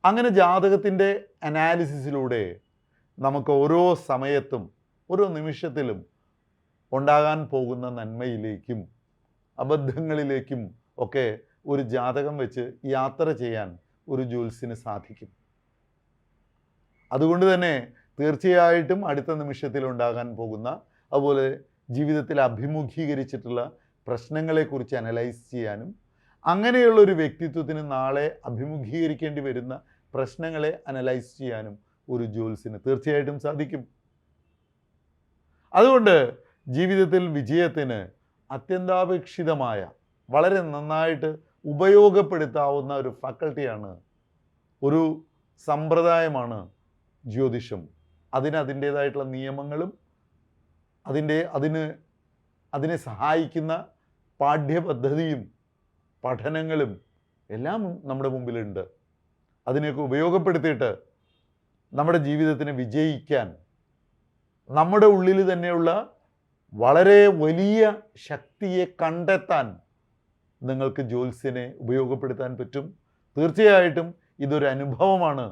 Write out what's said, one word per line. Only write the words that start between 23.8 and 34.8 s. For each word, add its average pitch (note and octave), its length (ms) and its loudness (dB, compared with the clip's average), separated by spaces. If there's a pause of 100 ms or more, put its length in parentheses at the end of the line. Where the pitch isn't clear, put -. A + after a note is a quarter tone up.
പ്രശ്നങ്ങളെക്കുറിച്ച് D3+ 920 -4
അനലൈസ് A#2 500 -6
ചെയ്യാനും, A#2 380 -8 (640)
അങ്ങനെയുള്ള A3+ 540 4
ഒരു F#3+ 140 2
വ്യക്തിത്വത്തിന് D#3 640 -4 (120)
നാളെ C#3 340 -2 (220)
അഭിമുഖീകരിക്കേണ്ടി D3 1000 -6
വരുന്ന B2 260 -8 (400)
പ്രശ്നങ്ങളെ D#3 560 -6 (200)
അനലൈസ് B2+ 500 -4
ചെയ്യാനും A2 340 -10 (340)
ഒരു A#2+ 260 -4
ജ്യോത്സ്യന് A2 520 -8
തീർച്ചയായിട്ടും C#3+ 600 -2
സാധിക്കും. D3 360 -6 (1900)